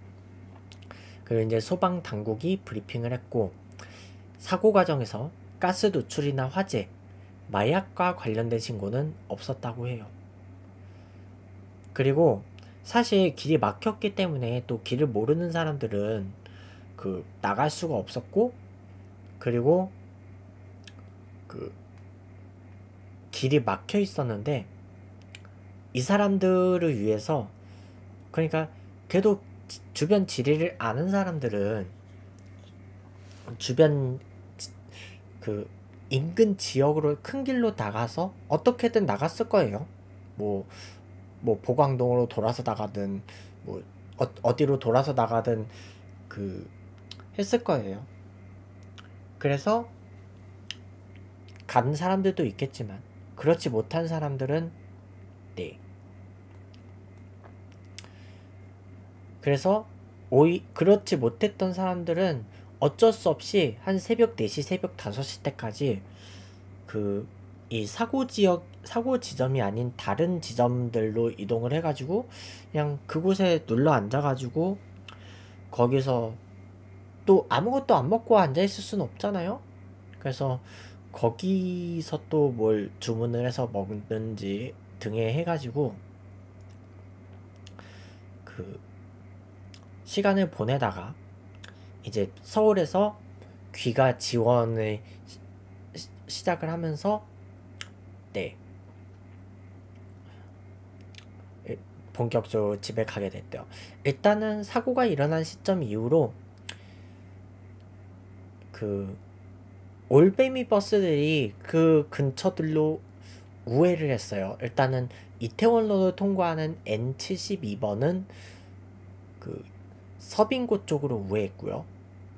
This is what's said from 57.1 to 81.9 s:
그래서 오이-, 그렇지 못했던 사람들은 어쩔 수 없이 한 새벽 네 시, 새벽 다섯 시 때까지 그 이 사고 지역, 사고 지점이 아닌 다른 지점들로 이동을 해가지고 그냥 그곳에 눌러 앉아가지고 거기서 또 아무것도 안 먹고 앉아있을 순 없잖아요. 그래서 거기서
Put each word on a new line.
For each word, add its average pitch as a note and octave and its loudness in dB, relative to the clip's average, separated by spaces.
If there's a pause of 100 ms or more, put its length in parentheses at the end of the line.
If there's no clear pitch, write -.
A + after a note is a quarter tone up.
그래서 F#3 2 (420)
오이-, E3 6 (100)
그렇지 G3 4
못했던 G3+ 0
사람들은 F3 0 (340)
어쩔 A3 6
수 A3 0
없이 D#3 0
한 F#3+ 0
새벽 A3+ 2
네 G#2+ 0
시, D3 -4
새벽 F3+ -4
다섯 A2 -6
시 - -10
때까지 A#2 -2 (840)
그 G#2 -4 (440)
이 A2 -2
사고 B3+ -2
지역, F3+ 2 (160)
사고 B3 0
지점이 C3+ 0
아닌 A#2 -2
다른 E3 0
지점들로 A#2 0
이동을 A2+ -2
해가지고 D#3+ -2 (420)
그냥 D3 -2
그곳에 F3+ 2
눌러 C3+ 4
앉아가지고 C3+ 0 (920)
거기서 B2 2 (880)
또 F#3+ 8
아무것도 A#3+ 4
안 C3+ 2
먹고 A3+ 4
앉아있을 F#3 2
순 G3+ -4
없잖아요. G3 -4 (580)
그래서 C3 -2 (520)
거기서 F3 -2